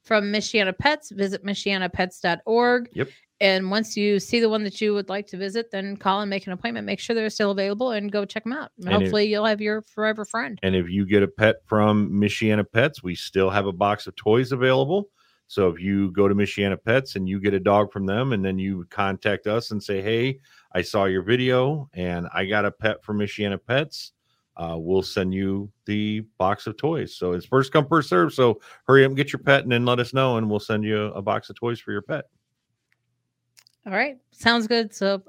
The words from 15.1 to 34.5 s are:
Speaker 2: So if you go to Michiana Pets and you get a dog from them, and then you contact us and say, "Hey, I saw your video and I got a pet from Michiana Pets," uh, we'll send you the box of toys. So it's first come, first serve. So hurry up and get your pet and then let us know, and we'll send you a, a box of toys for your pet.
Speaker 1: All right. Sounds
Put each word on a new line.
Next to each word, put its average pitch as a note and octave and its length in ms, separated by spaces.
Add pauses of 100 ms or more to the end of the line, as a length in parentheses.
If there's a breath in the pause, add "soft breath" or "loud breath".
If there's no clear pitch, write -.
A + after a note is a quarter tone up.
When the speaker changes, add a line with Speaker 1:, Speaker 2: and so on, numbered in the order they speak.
Speaker 2:
So F#2+ 220
if E2+ 120
you G2 300
go G2 180
to G2+ 40
Michiana G2+ 480
Pets B2+ 360
and F#2+ 100
you G2 140
get G2 120
a F#2+ 60
dog G2+ 320
from G2 140
them, A#2+ 260
and G2 120
then F#2+ 140
you F#2+ 320
contact G2 580
us A2+ 240
and G2+ 120
say, G2 180
"Hey, A#2+ 380 (320 soft breath)
I F#2 100
saw G2 240
your F#2 180
video B2+ 680
and F2 400
I F#2 120
got G#2 200
a G2+ 60
pet - 320
from G#2 160
Michiana G2+ 440
Pets," - 500 (440)
uh, E2 220
we'll F#2 240
send F#2+ 320
you G2 360 (140)
the G#2+ 360 (180)
box G2 260
of G#2+ 120
toys. C#3+ 380
So F2+ 180
it's F2+ 120
first C3 260
come, D3+ 160
first D#3 220
serve. F3 240
So A#2+ 260 (280 loud breath)
hurry C3+ 180
up C3+ 40
and C3+ 60
get C3+ 160
your B2+ 80
pet C#3 220
and B2 100
then A#2+ 140
let B2 140
us A#2+ 160
know, C3 220
and A2 120
we'll G#2 100
send G#2+ 240
you G#2+ 160
a, G#2+ 120
a G2 100
box G#2+ 300
of G2+ 40
toys A#2 240
for - 120
your G2+ 100
pet. D3 240 (1600)
Speaker 1:
All G3 80
right. B3+ 240 (140)
Sounds A#3 360